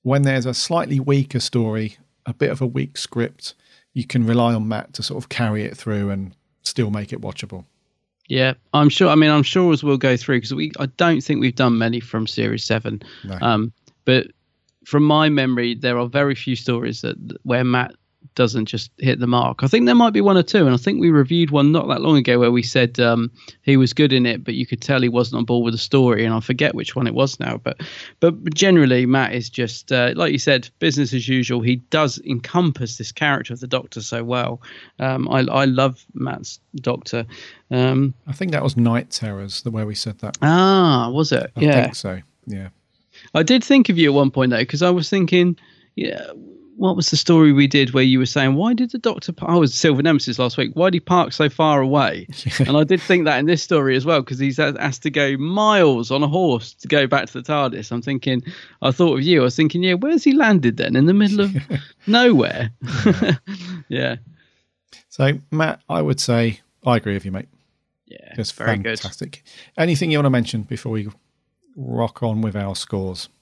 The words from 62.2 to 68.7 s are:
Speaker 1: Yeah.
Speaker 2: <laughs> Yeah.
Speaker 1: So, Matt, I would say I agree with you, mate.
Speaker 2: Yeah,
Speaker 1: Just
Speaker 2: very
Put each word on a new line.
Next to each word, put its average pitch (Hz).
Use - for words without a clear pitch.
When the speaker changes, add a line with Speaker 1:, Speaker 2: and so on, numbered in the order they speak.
Speaker 1:
Yeah. 190
Speaker 2:
<laughs> 175
Yeah. 127
Speaker 1:
So, 139
Matt, 156
I 165
would 143
say 117
I 123
agree 104
with 95
you, 95
mate. 95
Speaker 2:
Yeah, -
Speaker 1:
Just 107
Speaker 2:
very 110